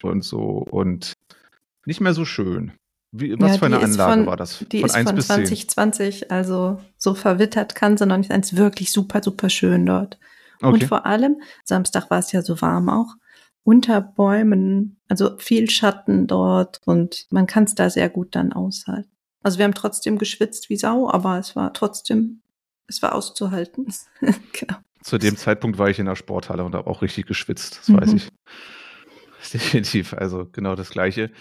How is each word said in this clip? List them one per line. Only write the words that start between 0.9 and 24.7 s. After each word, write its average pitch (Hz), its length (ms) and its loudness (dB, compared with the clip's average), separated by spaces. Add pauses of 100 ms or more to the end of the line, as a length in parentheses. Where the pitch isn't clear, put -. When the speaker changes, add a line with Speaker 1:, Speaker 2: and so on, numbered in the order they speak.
Speaker 1:
nicht 156 160 -6
mehr 185 140 4
so 165 100 -2
schön. 92 480 -4 (400)
Wie, 117 280 -6
was 196 120 6
Speaker 2:
Ja, 196 60 2
Speaker 1:
für 160 80 2
eine 127 120 4
Speaker 2:
die - 60 2
ist 107 80 2
Speaker 1:
Anlage 95 280 4
Speaker 2:
von, 220 60 4
Speaker 1:
war 90 100 -2
das? 87 340 -8
Speaker 2:
die 214 100 -2
Speaker 1:
Von - 100 0
Speaker 2:
ist - 40 -2
Speaker 1:
eins 117 140 2
Speaker 2:
von 196 80 0
Speaker 1:
bis - 120 0
zehn? 208 80 2
Speaker 2:
zwanzig 202 340 -2
zwanzig, 202 600 -2
also 185 500 -2 (160)
so 196 180 0
verwittert 208 600 0
kann 208 220 4
sie 202 100 2
noch 190 120 4
nicht 196 120 0
sein. 196 100 2
Ist 185 160 -2
wirklich 196 360 2
super, 202 300 0
super 196 260 -2
schön 175 380 2
dort. 185 320 0 (420)
Und 180 160 6
Speaker 1:
Okay. 226 100 4
Speaker 2:
vor - 200 0
allem, 269 340 2 (240)
Samstag 185 460 -2
war 180 80 2
es - 140 -4
ja 185 100 0
so 170 180 -4
warm 175 280 0
auch, 226 260 0 (480)
unter 226 380 6
Bäumen, 196 960 2 (120)
also 196 300 0
viel 226 300 2
Schatten 202 580 2
dort 185 600 2
und 175 440 0
man 185 160 4
kann's 214 280 2
da 180 160 2
sehr 180 180 0
gut 180 260 -6
dann 180 180 -2
aushalten. 190 580 -8 (320)
Also 185 160 0
wir 208 60 4
haben 202 100 2
trotzdem 208 440 -4
geschwitzt 214 520 -4
wie 202 60 -4
Sau, 226 340 0
aber 180 280 0
es - 180 -10
war 190 160 -4
trotzdem, 226 680 -2 (460)
es - 160 -10
war - 120 0
auszuhalten. 196 800 -6 (280)
<laughs> 240 120 2 (200)
Genau. - 240 -10 (260)